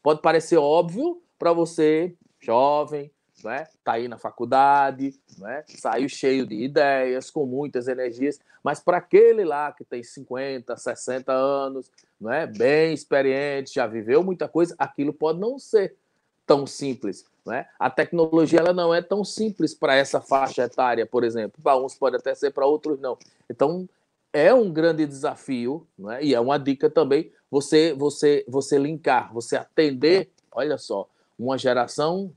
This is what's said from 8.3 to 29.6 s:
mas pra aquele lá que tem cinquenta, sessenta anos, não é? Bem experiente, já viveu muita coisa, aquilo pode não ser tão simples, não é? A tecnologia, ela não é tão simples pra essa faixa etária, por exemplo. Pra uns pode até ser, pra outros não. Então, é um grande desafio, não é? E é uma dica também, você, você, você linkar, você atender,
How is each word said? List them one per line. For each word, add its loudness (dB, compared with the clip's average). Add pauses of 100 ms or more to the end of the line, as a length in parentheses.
mas -4
pra 0
aquele 6
lá -4
que -20
tem -10
cinquenta, -10
sessenta -6
anos, -2 (280)
não -8
é? -2
Bem 2
experiente, -2
já 0
viveu 2
muita -4
coisa, 0
aquilo -4
pode -2
não -6
ser -2 (520)
tão 4
simples, -8 (200)
não -8
é? -6 (120)
A 0
tecnologia, 2
ela 2
não 0
é 2
tão -4
simples -4
pra 0
essa 2
faixa 0
etária, 0
por -2
exemplo. -4
Pra 2
uns -4
pode -2
até -4
ser, -4
pra -2
outros 0
não. -6 (320)
Então, -2 (460)
é 6
um 4
grande 2
desafio, -6 (120)
não -14
é? -8
E 2
é 2
uma 0
dica 0
também, 2 (180)
você, 2
você, 0
você -2
linkar, -2
você -6
atender, 0 (220)